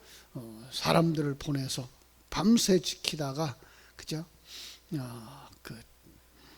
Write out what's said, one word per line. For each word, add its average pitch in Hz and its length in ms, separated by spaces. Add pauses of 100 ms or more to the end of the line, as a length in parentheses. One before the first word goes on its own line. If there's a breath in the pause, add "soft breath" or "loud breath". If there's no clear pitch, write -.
(340 loud breath)
어, 117 400
사람들을 156 640
보내서 135 520 (420)
밤새 190 520
지키다가, 143 760 (380 loud breath)
그죠? 160 300 (720 loud breath)
어, 127 520 (140)
그, 117 180 (800 loud breath)